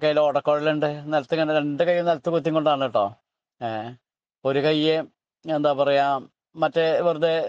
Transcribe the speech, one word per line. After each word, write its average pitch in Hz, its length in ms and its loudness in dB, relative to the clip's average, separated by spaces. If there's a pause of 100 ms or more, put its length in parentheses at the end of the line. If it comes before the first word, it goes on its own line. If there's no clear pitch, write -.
കയ്യിൽ 151 160 2
ഓടക്കുഴലുണ്ട്, 147 680 0 (220)
നിലത്ത് 151 260 -2
ഇങ്ങനെ 156 220 0
രണ്ട് 147 280 -2
കൈയും 175 220 0
നിലത്ത് 165 200 -2
കുത്തിയും 160 300 0
കൊണ്ടാണ് 143 260 2
കേട്ടോ. 110 200 0 (560)
ഏ, 117 80 -4 (760)
ഒരു 135 200 0
കൈ, 156 120 2 (680)
എന്താ 147 340 0
പറയാ, 139 280 2 (500)
മറ്റേ 160 260 0 (160)
വെറുതെ 165 340 0 (160)